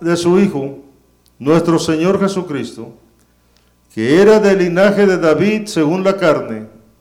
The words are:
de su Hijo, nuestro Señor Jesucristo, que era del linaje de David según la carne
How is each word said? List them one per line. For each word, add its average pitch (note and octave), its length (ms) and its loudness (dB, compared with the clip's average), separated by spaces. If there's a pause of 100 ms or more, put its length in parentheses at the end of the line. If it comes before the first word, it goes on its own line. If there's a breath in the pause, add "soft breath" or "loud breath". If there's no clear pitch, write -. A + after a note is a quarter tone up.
de E3+ 160 -2
su E3+ 220 2
Hijo, C#3+ 400 -2 (600)
nuestro E3 400 0
Señor E3 400 -2
Jesucristo, D3+ 760 -6 (1000)
que C3 280 2
era G#3+ 180 6
del G3 200 2
linaje G3 460 2
de F#3 120 2
David F#3+ 500 0
según E3 360 -2
la F#3+ 140 0
carne A#2+ 500 -2 (340)